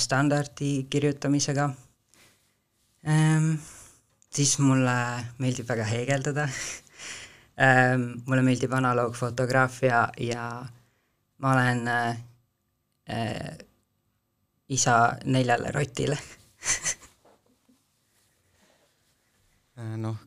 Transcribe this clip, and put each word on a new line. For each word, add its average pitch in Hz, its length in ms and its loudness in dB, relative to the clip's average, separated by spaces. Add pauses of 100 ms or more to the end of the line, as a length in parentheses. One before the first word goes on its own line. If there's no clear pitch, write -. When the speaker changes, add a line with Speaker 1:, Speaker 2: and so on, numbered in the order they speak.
Speaker 1:
standardi 143 880 0
kirjutamisega. 143 840 0 (1300)
Ähm, 156 540 4 (760)
siis 139 320 0
mulle 131 320 4 (400)
meeldib 127 320 -4
väga 117 240 -2
heegeldada. 139 560 -2
<laughs> 127 80 -8 (1040)
Ähm, 127 640 4
mulle 131 160 2
meeldib 127 320 2
analoogfotograafia 123 1300 0 (260)
ja 117 200 -4 (960)
ma 135 100 0
olen, 123 400 2
äh, 117 280 -2 (920)
äh, 117 460 -6 (1120)
isa 120 460 2 (100)
neljale 127 460 2
rotile. 143 420 -2
<laughs> - 800 -8 (2750)
Speaker 2:
Äh, 110 240 -10
noh, 110 160 -6 (100)